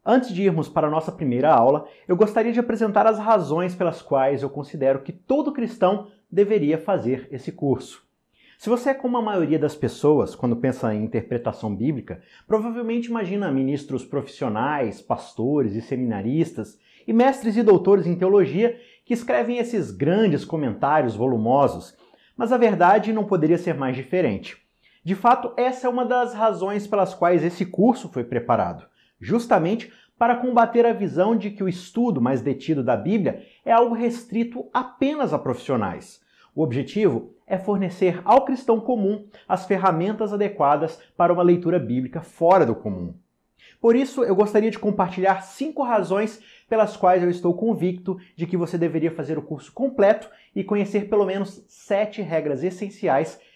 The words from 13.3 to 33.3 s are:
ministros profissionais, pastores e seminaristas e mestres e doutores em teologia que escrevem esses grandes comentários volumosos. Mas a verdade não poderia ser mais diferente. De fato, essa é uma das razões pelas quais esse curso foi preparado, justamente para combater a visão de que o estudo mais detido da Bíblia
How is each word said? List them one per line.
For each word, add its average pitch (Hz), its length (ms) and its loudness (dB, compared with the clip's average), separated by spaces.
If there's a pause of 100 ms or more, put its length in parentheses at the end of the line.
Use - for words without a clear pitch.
ministros 135 540 -2
profissionais, 131 1000 -4
pastores 120 720 -2
e 117 80 -6
seminaristas 123 960 -4 (300)
e 226 40 -2
mestres 240 440 2
e 240 80 2
doutores 190 420 6
em 175 80 0
teologia 185 640 2 (260)
que 240 100 -2
escrevem 240 440 -2
esses 226 320 -4
grandes 170 540 2
comentários 139 720 0
volumosos. 120 840 0 (380)
Mas 240 160 0
a 247 40 2
verdade 202 560 4
não 214 120 -2
poderia 170 340 2
ser 175 160 -4
mais 131 220 -4
diferente. 135 680 -4 (420)
De 190 120 -2
fato, 240 400 2
essa 247 320 -2
é - 20 0
uma 247 140 -2
das 247 280 0
razões 208 540 -2
pelas 190 260 0
quais 175 300 2
esse 175 240 -4
curso 233 420 2
foi 123 140 -6
preparado, 113 640 -2 (340)
justamente 208 720 0 (240)
para 240 200 2
combater 233 500 2
a 233 60 4
visão 190 420 0
de 202 160 -2
que 208 100 -14
o 190 80 -2
estudo 180 520 -2
mais 127 200 0
detido 139 440 -2
da 123 120 2
Bíblia 160 480 -2 (200)